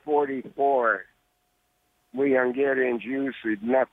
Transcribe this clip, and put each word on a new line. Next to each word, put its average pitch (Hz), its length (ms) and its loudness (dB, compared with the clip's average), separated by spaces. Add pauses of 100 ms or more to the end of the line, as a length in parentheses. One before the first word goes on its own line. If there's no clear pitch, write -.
forty-four. 135 1000 0 (1080)
We 135 180 2
Hungarian 127 680 0
Jews 131 340 -6 (100)
did 107 180 -4
not 123 300 2